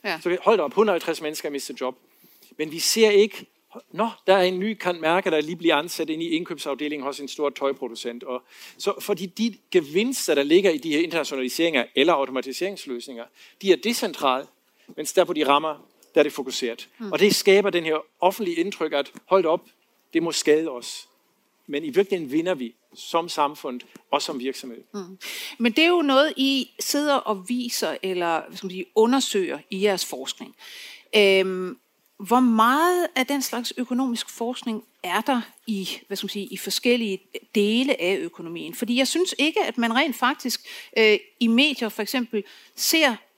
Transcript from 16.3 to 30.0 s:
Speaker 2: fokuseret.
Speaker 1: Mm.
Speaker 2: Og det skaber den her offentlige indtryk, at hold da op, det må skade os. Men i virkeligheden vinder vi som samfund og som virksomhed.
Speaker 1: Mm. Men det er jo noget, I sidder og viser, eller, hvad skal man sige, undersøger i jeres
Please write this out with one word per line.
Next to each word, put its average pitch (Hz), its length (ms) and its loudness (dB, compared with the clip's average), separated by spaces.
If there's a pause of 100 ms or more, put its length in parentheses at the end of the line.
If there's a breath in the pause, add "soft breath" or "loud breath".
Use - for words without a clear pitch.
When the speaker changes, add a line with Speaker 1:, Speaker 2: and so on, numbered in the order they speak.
Speaker 2:
fokuseret. 123 560 -6 (100)
Speaker 1:
Mm. 208 140 -8
Speaker 2:
Og 151 60 -2
det 190 160 6
skaber 196 360 4
den 170 140 -2
her 156 120 0 (240)
offentlige 180 360 0
indtryk, 170 360 -2
at 143 200 -2 (140)
hold 190 160 6
da 160 60 0
op, 175 140 2 (520)
det 170 80 2
må 165 100 -2
skade 156 380 2
os. - 380 -14 (580)
Men 147 180 -6
i 147 60 -6
virkeligheden 175 420 -2
vinder 165 220 0
vi 120 200 -8 (200)
som 170 340 -4
samfund 143 520 -4 (300 loud breath)
og 143 120 0
som 151 160 -6
virksomhed. 127 440 -8 (120)
Speaker 1:
Mm. 190 240 -12 (400 loud breath)
Men 233 140 2
det 311 120 4
er 339 40 6
jo 349 140 4
noget, 277 340 4
I 269 340 0 (100)
sidder 285 340 0
og 196 340 -2
viser, 240 540 -4
eller, 175 460 -2
hvad - 80 -18
skal 196 100 -12
man 175 40 -6
sige, 180 140 -10 (100)
undersøger 220 640 2 (120)
i 190 120 -4
jeres 196 220 2